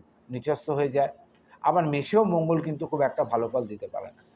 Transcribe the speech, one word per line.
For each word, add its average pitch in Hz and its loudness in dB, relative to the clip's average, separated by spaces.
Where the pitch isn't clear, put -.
নিচস্থ 127 -4
হয়ে 143 0
যায়, 139 2
আবার 156 4
মেষেও 147 2
মঙ্গল 165 2
কিন্তু 160 -6
খুব 151 -2
একটা 139 0
ভালো 117 0
ফল 123 -2
দিতে 101 -10
পারে 98 -10
না, - -20